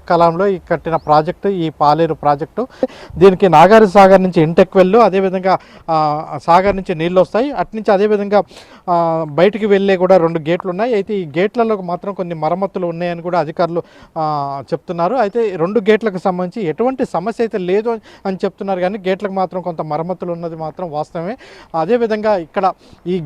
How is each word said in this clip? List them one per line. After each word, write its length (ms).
కాలంలో 360
ఈ 120
కట్టిన 260
ప్రాజెక్టు 520
ఈ 220
పాలేరు 440
ప్రాజెక్టు. 520
దీనికి 320
నాగార్జున 420
సాగర్ 320
నుంచి 200
ఇంటెక్ 340
వెళ్ళు, 220
అదేవిధంగా, 600
ఆ, 520
సాగర్ 340
నుంచి 180
నీళ్ళు 260
వస్తాయి. 320
అట్నుంచి 420
అదేవిధంగా, 480
ఆ, 380
బయటికి 380
వెళ్ళే 300
కూడా 200
రెండు 220
గేట్లు 320
ఉన్నాయి. 240
అయితే 200
ఈ 120
గేట్లలో 500
మాత్రం 380
కొన్ని 200
మరమ్మతులు 520
ఉన్నాయని 360
కూడా 160
అధికారులు, 440
ఆ, 440
చెప్తున్నారు. 420
అయితే 340
ఈ 80
రెండు 240
గేట్లకు 380
సంబంధించి 480
ఎటువంటి 380
సమస్య 400
అయితే 140
లేదు 320
అని, 100
అని 180
చెప్తున్నారు, 360
కానీ 180
గేట్లకు 340
మాత్రం 300
కొంత 180
మరమ్మతులు 520
ఉన్నది 240
మాత్రం 360
వాస్తవమే. 440
అదేవిధంగా 600
ఇక్కడ 360
ఈ 200